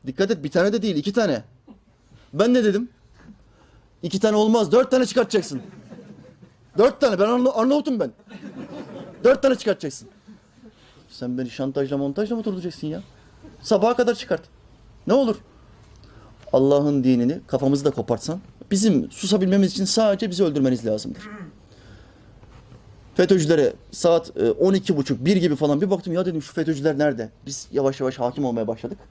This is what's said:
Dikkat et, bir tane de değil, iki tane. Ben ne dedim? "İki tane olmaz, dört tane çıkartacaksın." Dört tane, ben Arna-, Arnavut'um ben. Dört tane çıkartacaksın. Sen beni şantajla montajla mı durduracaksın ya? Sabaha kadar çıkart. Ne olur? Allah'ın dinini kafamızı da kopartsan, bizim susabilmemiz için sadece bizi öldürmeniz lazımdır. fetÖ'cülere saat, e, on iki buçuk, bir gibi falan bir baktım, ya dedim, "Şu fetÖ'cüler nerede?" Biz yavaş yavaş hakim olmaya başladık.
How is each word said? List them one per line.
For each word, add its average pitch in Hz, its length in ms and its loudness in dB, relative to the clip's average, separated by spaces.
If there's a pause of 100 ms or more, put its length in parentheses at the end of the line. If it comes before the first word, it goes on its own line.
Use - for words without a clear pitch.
Dikkat 190 240 -2
et, 160 140 -4
bir 143 60 -6
tane 135 220 2
de 214 100 -2
değil, 202 140 -2
iki 196 160 -2
tane. 185 300 0 (880)
Ben 220 220 4
ne 240 100 4
dedim? 214 240 0 (1120)
"İki 190 180 -4
tane 214 160 2
olmaz, 214 360 2
dört 254 180 4
tane 254 160 4
çıkartacaksın." 185 560 -2 (1160)
Dört 262 220 4
tane, 220 180 2
ben 196 60 4
Arna-, 247 300 2
Arnavut'um 262 460 0
ben. 135 120 -4 (1120)
Dört 262 180 4
tane 269 120 4
çıkartacaksın. 165 540 -6 (1000)
Sen 123 280 -8
beni 127 120 -6
şantajla 139 460 -4
montajla 196 400 -4
mı 220 80 -8
durduracaksın 180 420 -8
ya? 165 160 -8 (600)
Sabaha 220 340 2
kadar 240 180 2
çıkart. - 280 -6 (640)
Ne 190 80 2
olur? 254 220 2 (1160)
Allah'ın 143 520 4
dinini 127 420 2
kafamızı 139 380 0
da 151 60 4
kopartsan, 123 500 -4 (300)
bizim 190 400 2
susabilmemiz 190 640 2
için 196 120 -4
sadece 202 460 0
bizi 180 140 0
öldürmeniz 131 420 0
lazımdır. 107 360 -4 (1900)
fetÖ'cülere 165 580 4 (180)
saat, 165 460 0
e, 113 140 2
on 190 240 2
iki 185 220 0
buçuk, 131 280 -4
bir 185 120 4
gibi 170 200 2
falan 147 240 0
bir 190 100 -2
baktım, 185 220 -4
ya 175 140 -2
dedim, 160 160 -6
"Şu - 100 -18
fetÖ'cüler 151 460 -2
nerede?" 120 320 -2 (160)
Biz - 260 -12
yavaş 135 280 -2
yavaş 131 180 -4
hakim 127 260 -4
olmaya 117 240 -2
başladık. 117 300 -8 (120)